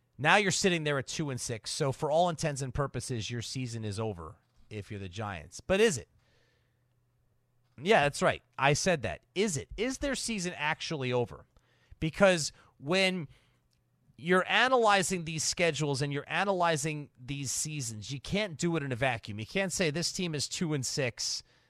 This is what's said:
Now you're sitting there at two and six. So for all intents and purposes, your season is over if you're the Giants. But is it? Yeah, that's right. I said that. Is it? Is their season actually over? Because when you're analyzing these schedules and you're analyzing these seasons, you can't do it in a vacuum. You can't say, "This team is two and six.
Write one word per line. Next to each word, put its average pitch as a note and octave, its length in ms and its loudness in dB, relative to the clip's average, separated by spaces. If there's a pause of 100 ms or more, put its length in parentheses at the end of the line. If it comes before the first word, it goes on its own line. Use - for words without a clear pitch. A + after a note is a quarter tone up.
(180)
Now D3+ 180 6
you're G3+ 160 4
sitting F3 320 2
there D3 140 0
at C3 100 -4
two D3+ 220 -4
and B2 100 -6
six. - 320 -8
So C#3 220 0
for D3 180 -2
all E3+ 160 6
intents D3 340 -2
and C3 120 -6
purposes, B2+ 580 -4
your A#2+ 100 -4
season A#2 440 -6
is G2+ 120 -4
over F#2 380 -6 (340)
if G#2 200 -10
you're G#2 100 -8
the G2 100 -10
Giants. F#2+ 500 -10
But F#3+ 200 0
is G#3 200 4
it? - 80 -14 (1700)
Yeah, F3+ 220 6
that's C#3+ 220 2
right. C#3 180 2 (160)
I C#3 160 4
said D#3 300 2
that. E2 180 -6 (140)
Is G3+ 200 0
it? B2 220 -8
Is B3+ 220 -2
their C#4 160 -2
season F3+ 420 -4
actually C#3+ 560 -2
over? A#2+ 320 -2 (540)
Because E3+ 520 4 (280)
when F#3 480 2 (920)
you're F3 320 4
analyzing G3+ 760 4
these D#3+ 180 -4
schedules D3 580 0
and C#3+ 100 -2
you're C#3 160 -4
analyzing D#3+ 800 0 (140)
these C#3 280 -6
seasons, A#2 600 -6
you C#3 80 -6
can't F#3+ 380 -2
do E3+ 180 0
it D3+ 80 0
in C#3 80 -6
a B2+ 40 0
vacuum. A2+ 440 -2
You A2 60 -8
can't F#3+ 260 -2
say, E3 200 0
"This D#3+ 200 -2
team F3 220 -4
is C#3+ 140 -4
two D#3+ 260 -2
and C#3 120 -2
six. - 580 -4 (260)